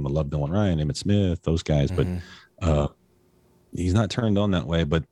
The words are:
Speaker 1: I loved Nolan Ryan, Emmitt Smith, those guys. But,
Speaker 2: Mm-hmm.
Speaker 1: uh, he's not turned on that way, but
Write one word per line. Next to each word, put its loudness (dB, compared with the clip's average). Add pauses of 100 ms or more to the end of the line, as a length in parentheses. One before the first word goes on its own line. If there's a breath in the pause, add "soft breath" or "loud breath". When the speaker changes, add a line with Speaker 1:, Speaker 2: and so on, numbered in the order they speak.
Speaker 1:
I -4
loved -2
Nolan -2
Ryan, 2
Emmitt -2
Smith, 0
those 0
guys. 2
But, 0
Speaker 2:
Mm-hmm. -4 (440 loud breath)
Speaker 1:
uh, 2 (880)
he's 0
not 2
turned 0
on 2
that 0
way, 0
but 0